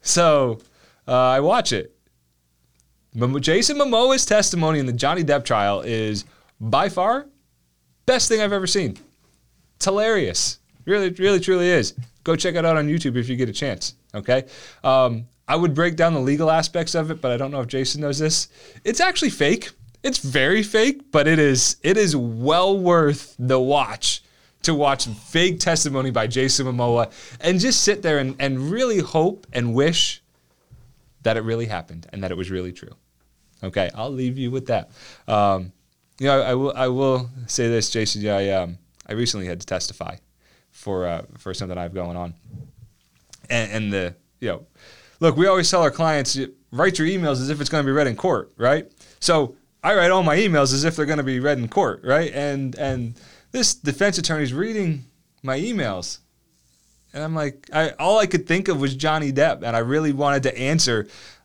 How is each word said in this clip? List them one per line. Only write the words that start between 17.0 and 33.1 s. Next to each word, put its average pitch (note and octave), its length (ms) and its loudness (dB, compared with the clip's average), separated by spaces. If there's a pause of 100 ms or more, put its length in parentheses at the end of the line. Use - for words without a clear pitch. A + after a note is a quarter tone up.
it, D#3 100 -10
but B2+ 100 -2
I A#2+ 60 0
don't C3+ 140 -4
know C#3+ 100 -4
if A#2+ 60 -6
Jason C3+ 340 -4
knows C#3+ 160 -2
this. D#3 300 0 (360)
It's - 160 -2
actually F4 300 0
fake. - 400 0 (320)
It's C4 160 -2
very D3 460 2
fake, A3+ 480 0
but D3 160 4
it D#3+ 120 6
is, C#3 440 4
it F#3+ 140 4
is F#3 180 2
well C#3+ 640 2
worth E3+ 600 2
the C3 220 2
watch C3+ 640 0 (400)
to E3 100 0
watch C#3+ 320 2
fake E3 540 -2
testimony C3+ 500 0
by A2+ 180 0
Jason C3 380 0
Momoa A#2+ 460 0 (300)
and F3+ 180 2
just A#3+ 240 0
sit G#3 180 0
there D#3 180 0
and, C3+ 200 -4
and C#3 320 -2
really A3+ 280 0
hope D#3+ 540 -2
and A#2+ 200 -2
wish D3+ 480 0 (1040)
that A2 140 0
it A2 40 -2
really A2+ 240 -4
happened E2+ 460 -10
and G2 120 -10
that F#2 80 -6
it F2 60 -6
was F#2 120 -8
really F2+ 220 -6
true. - 220 -20 (720)